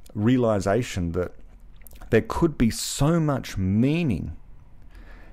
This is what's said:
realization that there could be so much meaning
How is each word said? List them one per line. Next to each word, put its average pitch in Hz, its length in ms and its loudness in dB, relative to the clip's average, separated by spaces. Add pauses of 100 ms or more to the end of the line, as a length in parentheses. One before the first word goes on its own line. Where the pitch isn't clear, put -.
(140)
realization 104 1000 2
that 87 200 -2 (800)
there 110 160 6
could 160 320 2
be 113 120 4
so 160 500 0
much 147 360 -2
meaning 107 800 0 (960)